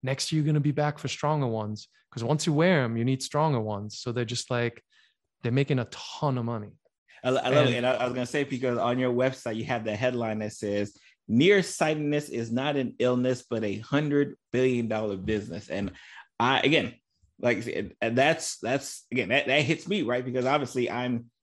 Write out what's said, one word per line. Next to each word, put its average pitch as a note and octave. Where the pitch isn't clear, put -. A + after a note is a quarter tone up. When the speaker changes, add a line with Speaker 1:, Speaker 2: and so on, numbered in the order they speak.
Speaker 1:
next C3
year D#3
you're C#3+
gonna D3+
be D3
back D3
for C3+
stronger D3
ones, A2
'cause A#2
once C#3+
you E3
wear D#3+
'em, A#2
you A#2
need C3
stronger D3
ones. G#2+
So B2
they're A#2+
just A#2
like, A#2+
they're A#2+
making C3+
a A#2+
ton -
of A#2+
money. G#2+
Speaker 2:
I, B2+
I C3
love C3
Speaker 1:
And C3
Speaker 2:
it. A#2+
And A#2+
I, B2+
I A#2
was B2
gonna B2
say, C#3+
because B2+
on A#2+
your B2+
website, B2
you A2+
have A#2
the G#2
headline A#2
that G#2+
says, G2+
"Nearsightedness D3+
is A2+
not C#3
an C3
illness, B2
but A2+
a G2+
hundred C#3+
billion B2
dollar G#2+
business." G2
And F#2+
I, B2
again, C#3
like, A#2+
and A#2
that's, D3
that's, -
again, A2+
that, C3+
that C#3+
hits D3+
me, G3
right? B2
Because B2+
obviously C3
I'm A#2+